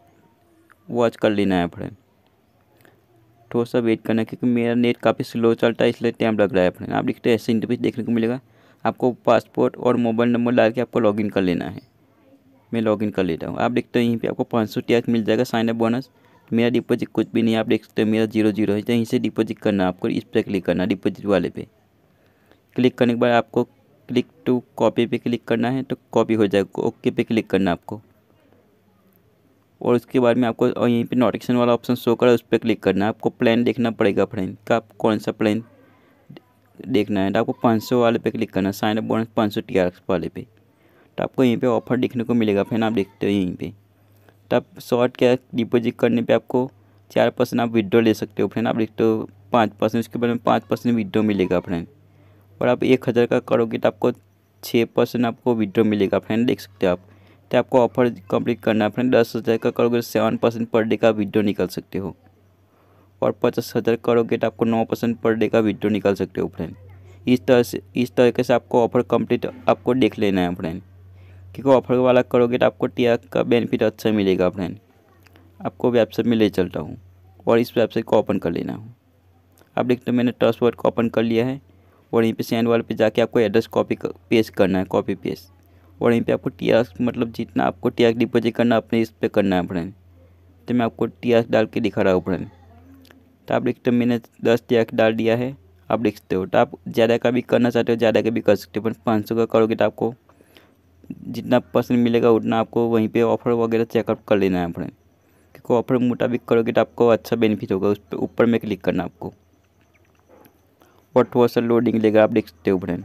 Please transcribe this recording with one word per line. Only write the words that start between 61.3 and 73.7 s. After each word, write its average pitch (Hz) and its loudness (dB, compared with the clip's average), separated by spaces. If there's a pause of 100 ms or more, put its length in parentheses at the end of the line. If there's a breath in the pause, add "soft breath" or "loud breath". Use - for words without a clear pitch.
निकाल 95 -2
सकते - -10
हो। 98 -8 (1080 soft breath)
और 120 -2
पचास 120 -4
हज़ार 117 0
करोगे 117 0
तो 113 -2
आपको 113 -4
नौ 113 0
परसेंट 113 -4
per 113 0
day 107 -2
का 117 2
विथड्रॉ 104 -2
निकाल 101 0
सकते 92 -6
हो 87 -2
फ्रेंड। - -10 (520 soft breath)
इस 123 2
तरह 123 4
से, - -6 (140)
इस 123 -4
तरीके 123 4
से 127 0
आपको 120 0
ऑफर 120 0
कंप्लीट 117 -2
आपको - -2
देख 123 0
लेना 98 2
है 90 -2
फ्रेंड, 90 -8 (720 soft breath)
क्योंकि 135 -2
ऑफर 123 4
वाला 127 4
करोगे 123 2
तो 127 2
आपको - -2
टीआरएक्स 120 0
का - -2
बेनिफिट 117 0